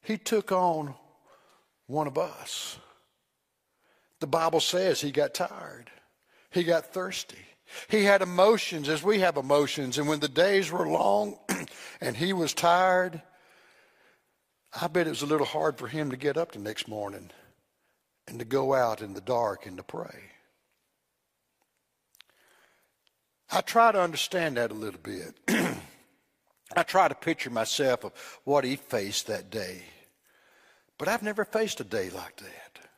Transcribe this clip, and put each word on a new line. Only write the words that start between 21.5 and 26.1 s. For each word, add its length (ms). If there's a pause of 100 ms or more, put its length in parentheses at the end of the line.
I 120
try 320
to 80
understand 560
that 140
a 40
little 260
bit. 460
<clears throat> 300 (1000)